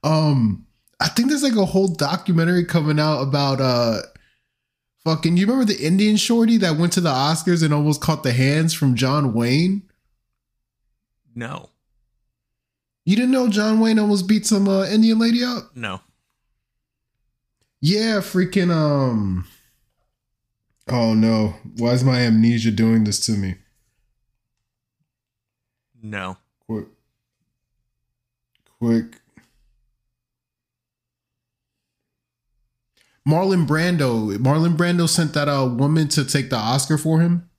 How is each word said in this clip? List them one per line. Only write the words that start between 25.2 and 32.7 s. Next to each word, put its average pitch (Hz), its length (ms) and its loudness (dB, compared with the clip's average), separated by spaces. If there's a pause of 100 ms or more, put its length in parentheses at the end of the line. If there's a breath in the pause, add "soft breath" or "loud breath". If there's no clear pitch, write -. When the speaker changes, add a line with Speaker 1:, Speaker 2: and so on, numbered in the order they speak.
Speaker 2:
No. 98 360 -10 (320)
Speaker 1:
Quick. 110 180 -8 (1900)
Quick. 117 420 -2 (4000)